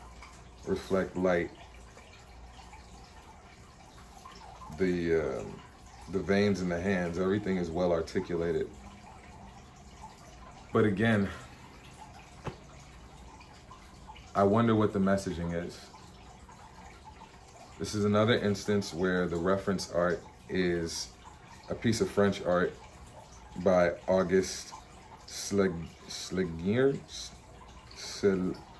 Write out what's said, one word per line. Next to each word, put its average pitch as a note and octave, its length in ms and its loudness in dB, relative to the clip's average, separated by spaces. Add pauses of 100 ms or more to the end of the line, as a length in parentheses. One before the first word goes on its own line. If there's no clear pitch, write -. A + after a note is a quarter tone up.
(680)
reflect F#2 500 -2
light. F2+ 320 2 (3250)
The, E2 600 2
um, - 200 -10 (520)
the F#2 80 0
veins G2 420 4
in F#2 80 0
the E2+ 100 0
hands, F2+ 380 0
everything F#2+ 400 0
is E2+ 140 -2
well F2 200 2
articulated. E2 760 0 (2000)
But A2+ 120 6
again, G#2 440 2 (3000)
I G2 80 2
wonder A2 340 6
what G#2+ 180 4
the G2+ 60 0
messaging F2+ 540 0
is. F2 260 -6 (2000)
This - 160 -6
is G#2 120 2
another G#2+ 340 6
instance G2+ 520 0
where F2+ 360 2
the E2 80 -2
reference F#2 560 0
art F2 320 0 (260)
is F2 600 -2 (600)
a - 60 -6
piece A2+ 260 2
of F#2 80 0
French G2+ 340 2
art F2+ 300 2 (840)
by F2+ 340 6 (160)
Auguste F#2 640 2 (540)
Sleg-, F2+ 580 0 (220)
Slegier? F#2 920 0 (960)
Sel-, F#2 600 0 (240)